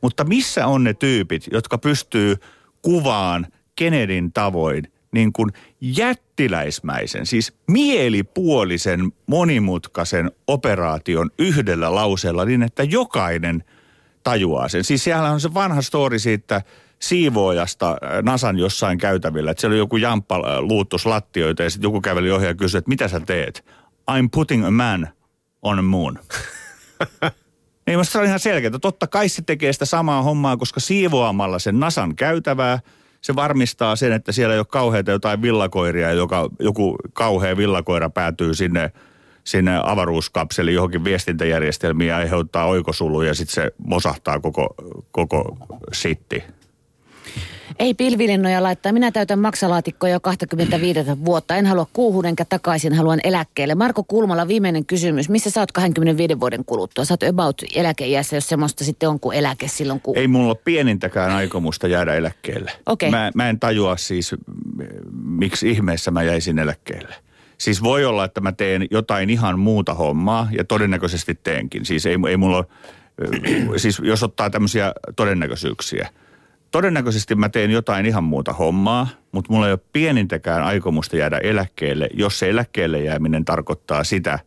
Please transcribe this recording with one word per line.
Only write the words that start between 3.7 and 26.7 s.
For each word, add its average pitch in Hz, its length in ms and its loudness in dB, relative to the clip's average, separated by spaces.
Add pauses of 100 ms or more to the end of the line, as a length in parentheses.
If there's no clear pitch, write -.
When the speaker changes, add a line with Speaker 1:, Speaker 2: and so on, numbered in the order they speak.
Speaker 1:
Kennedyn 98 560 0
tavoin 82 520 0 (280)
niin 113 220 2
kuin 107 160 0 (320)
jättiläismäisen, 127 1400 -2
siis 117 280 0 (140)
mielipuolisen, 117 1400 2 (160)
monimutkaisen 98 1040 0 (160)
operaation 87 920 0
yhdellä 98 560 2
lauseella 92 500 0
niin, 120 180 2
että 117 200 -2
jokainen 87 800 -2 (600)
tajuaa 90 460 0
sen. 90 140 -2
Siis 135 200 0
siellä 160 280 2
on 151 100 0
se 160 120 -2
vanha 180 280 0
story 131 380 0
siitä 107 420 0 (380)
siivoojasta, 98 920 2
äh, 82 340 -2
nasan 120 340 2
jossain 92 400 0
käytävillä, 82 540 -2
että 80 100 -4
siellä 110 120 2
oli 107 60 4
joku 107 180 0
jamppa, 110 380 0
äh, 71 240 -2
luuttus 95 460 0
lattioita 87 580 0
ja 85 60 0
sit 98 140 -8
joku 104 180 0
käveli 92 300 0
ohi 95 140 2
ja 87 100 0
kysyi, 92 240 0
että 80 100 -8
mitä - 180 0
sä 87 120 -2
teet? 80 460 -6 (460)
"I'm 127 200 2
putting 143 340 2
a 92 60 2
man 104 360 0 (540)
on 101 180 0
a - 20 2
moon." 92 380 0
<laughs> - 1120 -8 (560)